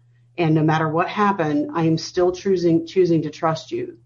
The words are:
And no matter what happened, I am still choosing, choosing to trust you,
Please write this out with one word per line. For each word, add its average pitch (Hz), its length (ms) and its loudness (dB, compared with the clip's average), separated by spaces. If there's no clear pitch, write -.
And 156 160 2
no 156 80 2
matter 156 260 2
what 170 200 0
happened, 160 680 -2
I 165 100 0
am 160 140 2
still 180 340 0
choosing, 175 540 0
choosing 170 360 2
to 151 80 -6
trust - 420 -4
you, - 340 -8